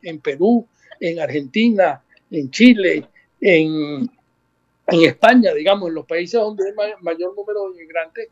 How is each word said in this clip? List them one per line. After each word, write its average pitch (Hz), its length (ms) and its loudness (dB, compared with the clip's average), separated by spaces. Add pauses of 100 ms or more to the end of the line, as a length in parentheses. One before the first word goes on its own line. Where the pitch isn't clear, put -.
en 165 160 -12
Perú, 180 480 0 (320)
en 160 200 -6
Argentina, 160 840 -2 (260)
en 143 220 -8
Chile, 196 560 4 (320)
en, 156 680 0 (800)
en 170 140 2
España, 220 520 4
digamos, 180 360 0
en 165 60 -8
los 147 100 -10
países 175 340 -4
donde 208 280 -4
hay 202 80 -10
ma-, 208 260 -6
mayor 170 340 -6
número 202 340 -8
de 185 60 -16
inmigrantes 165 560 -12